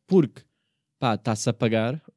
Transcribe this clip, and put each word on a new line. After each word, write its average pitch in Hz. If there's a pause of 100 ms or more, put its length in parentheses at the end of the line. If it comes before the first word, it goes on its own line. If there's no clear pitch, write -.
porque, 170 (580)
pá, 117
tá-se 110
a 113
pagar, 113 (160)